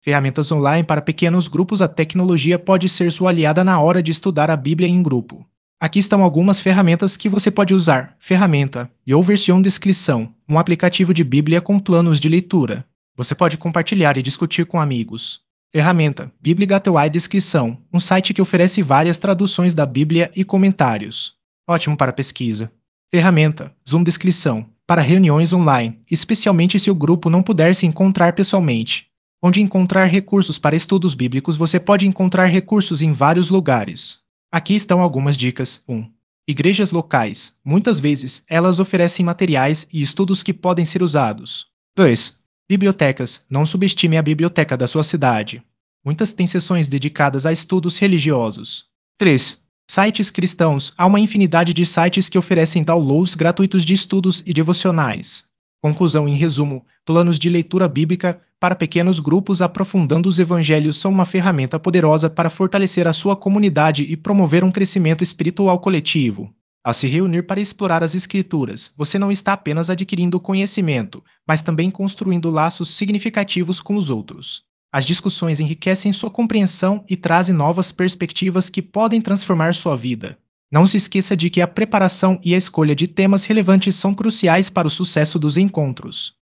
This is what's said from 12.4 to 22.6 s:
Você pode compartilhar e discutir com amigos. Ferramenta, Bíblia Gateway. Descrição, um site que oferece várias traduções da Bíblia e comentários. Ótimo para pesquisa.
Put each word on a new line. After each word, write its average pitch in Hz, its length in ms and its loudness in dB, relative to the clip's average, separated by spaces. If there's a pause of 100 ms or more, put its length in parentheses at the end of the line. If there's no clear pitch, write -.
Você 123 160 -6
pode 160 240 0
compartilhar 165 600 0
e 135 40 -4
discutir 160 440 -4
com 175 140 -4
amigos. 120 600 -6 (320)
Ferramenta, 156 680 0
Bíblia 175 260 0
Gateway. 190 420 2
Descrição, 151 720 -2 (140)
um 175 80 2
site 185 340 0
que - 80 2
oferece 185 400 2
várias 160 360 2
traduções 185 540 0
da 156 140 0
Bíblia 156 480 0
e 190 80 -2
comentários. 151 920 0 (300)
Ótimo 160 320 -2
para 131 160 0
pesquisa. 113 600 -6 (360)